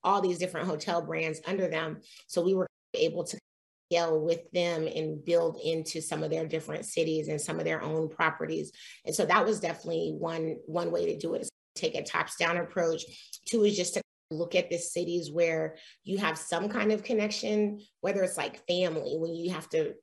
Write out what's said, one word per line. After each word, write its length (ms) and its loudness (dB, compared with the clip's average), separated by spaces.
all 160 4
these 180 2
different 300 -2
hotel 340 0
brands 440 -2
under 200 0
them. 340 -2
So 120 0
we 140 4
were 140 0
able 300 2
to 140 -8
scale 300 4
with 320 0
them 340 2
and 380 -4
build 380 4
into 380 -2
some 220 -4
of 80 -2
their 160 0
different 380 -4
cities 420 0
and 140 -2
some 180 -4
of 60 -2
their 180 0
own 260 0
properties. 600 0
And 80 -4
so 140 2
that 180 6
was 140 2
definitely 580 -2
one, 500 -2
one 260 0
way 140 2
to 120 -2
do 160 -2
it, 80 -2
is 80 -8
take 220 -2
a 80 -2
tops 320 -2
down 200 2
approach. 480 0
Two 180 4
is 120 6
just 180 0
to 80 0
look 240 -2
at 160 4
the 80 0
cities 540 -2
where 440 2
you 140 -2
have 200 0
some 300 -2
kind 240 2
of 100 0
connection, 800 0
whether 220 2
it's, 140 0
like, 320 -6
family, 480 0
when 180 -2
you 180 -4
have 180 -6
to 320 0